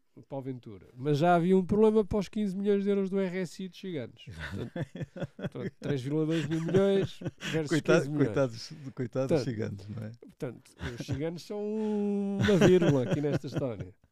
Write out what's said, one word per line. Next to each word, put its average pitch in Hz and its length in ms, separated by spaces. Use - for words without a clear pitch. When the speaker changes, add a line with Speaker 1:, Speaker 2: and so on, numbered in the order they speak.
Speaker 1:
para 139 100
o 135 40
Ventura, 120 520
mas 135 260
já 175 160
havia 180 220
um 185 80
problema 214 380
para 214 160
os 185 80
quinze 202 280
milhões 202 280
de 202 60
euros 196 200
do 196 100
R 185 200
S 185 240
I 190 60
de - 80
Chiganos. 156 480
Portanto, 104 480
Speaker 2:
<laughs> 175 640
Speaker 1:
portanto, 190 420
três 143 220
vírgula 151 240
dois 160 220
mil 160 180
milhões 190 520
versus 151 180
Speaker 2:
Coitado, 160 320
Speaker 1:
quinze 139 100
milhões. 143 160
Speaker 2:
coitados, 117 460
coitados 131 360
dos 165 80
Speaker 1:
Portanto, 123 80
Speaker 2:
Chiganos, 104 420
não 110 160
é? 110 160
Speaker 1:
portanto, - 520
os 143 60
Chiganos 156 380
são 208 200
uma 202 200
vírgula 165 460
aqui 147 180
nesta 143 260
história. 123 480